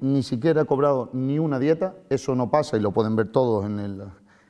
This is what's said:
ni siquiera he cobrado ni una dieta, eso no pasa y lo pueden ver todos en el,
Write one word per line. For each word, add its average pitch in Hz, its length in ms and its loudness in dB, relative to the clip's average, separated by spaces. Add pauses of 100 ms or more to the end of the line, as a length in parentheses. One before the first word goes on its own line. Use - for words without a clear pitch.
ni 135 220 2
siquiera 151 380 0
he 139 40 2
cobrado 139 480 2
ni 135 260 -2
una 147 200 0
dieta, 165 360 0 (140)
eso 135 260 0
no 123 160 0
pasa 147 260 0
y - 20 2
lo 101 120 0
pueden 110 240 0
ver 110 160 0
todos 113 340 2
en 104 140 -4
el, 101 240 -8 (460)